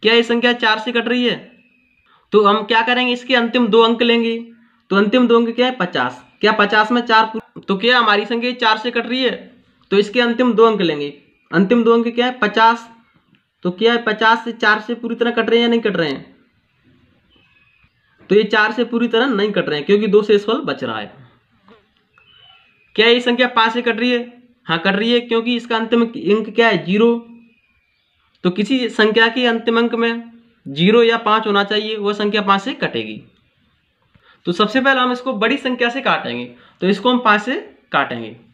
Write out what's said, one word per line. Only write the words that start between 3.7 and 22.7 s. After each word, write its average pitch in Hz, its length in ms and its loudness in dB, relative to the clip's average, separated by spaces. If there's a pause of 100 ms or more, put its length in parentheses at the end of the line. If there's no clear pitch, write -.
अंक 226 200 2
लेंगे। 233 360 0 (540)
तो 190 40 0
अंतिम 214 320 4
दो 233 100 6
अंक 233 140 2
क्या 240 140 0
है? 254 120 -2
पचास। 127 460 -4 (180)
क्या 214 120 4
पचास 214 380 2
में 240 120 0
चार 226 240 2
पू-, - 140 -10 (180)
तो 196 180 -4
क्या 240 220 2
हमारी 214 260 2
संख्या 233 280 -4
चार 220 240 0
से 233 140 -6
कट 233 160 -4
रही 254 160 -4
है? 233 80 0 (600)
तो 196 60 2
इसके 202 240 0
अंतिम 240 320 0
दो 214 120 6
अंक 214 160 2
लेंगे। 147 280 -2 (420)
अंतिम 202 320 2
दो 226 100 4
अंक 233 160 2
क्या 233 160 -2
है? 254 140 -4
पचास। 226 500 0 (760)
तो 180 60 -2
क्या 220 220 2
है, 233 100 -2
पचास 226 400 0
से 233 100 -10
चार 214 280 0
से 233 140 -8
पूरी 233 200 -8
तरह 233 180 -2
कट 226 160 -2
रहे 226 100 4
हैं 233 60 2
या 233 40 2
नहीं 233 120 2
कट 208 160 -2
रहे 165 120 -2
हैं? - 280 -10 (1900)
तो 190 60 2
ये 214 100 4
चार 214 260 0
से 240 140 -2
पूरी 233 220 -2
तरह 226 200 0
नहीं 214 240 -2
कट 180 180 -2
रहे 147 80 -4
हैं, 143 80 -6
क्योंकि 208 220 2
दो 202 140 4
से 208 140 2
इस 202 100 0
फल 233 160 -2
बच 143 220 -6
रहा 113 140 -6
है। 104 140 -12 (1800)